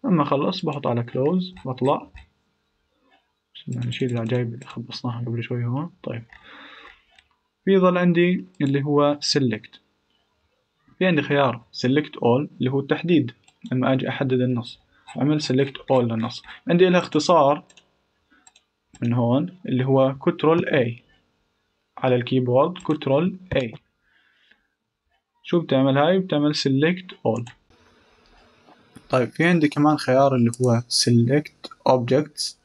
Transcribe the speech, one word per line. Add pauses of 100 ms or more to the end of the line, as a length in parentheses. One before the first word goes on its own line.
لما
أخلص
بحط
على
close،
بطلع. (1500)
بس
بدنا
نشيل
العجايب
اللي
خلصناها
قبل
شوي
هون. (140)
طيب. (1400)
في
ظل
عندي (160)
اللي
هو (180)
select. (1200)
في
عندي
خيار (260)
select
all (120)
اللي
هو
التحديد. (400)
لما
أجي
أحدد
النص، (380)
أعمل
select (180)
all
للنص. (240)
عندي
لها
اختصار (1400)
من
هون
اللي
هو (140)
control
A. (920)
على
الكيبورد
control
A. (1700)
شو
بتعمل
هاي؟
بتعمل
select
all. (1600)
طيب،
في
عندي
كمان
خيار
اللي (100)
هو
select (200)
objects.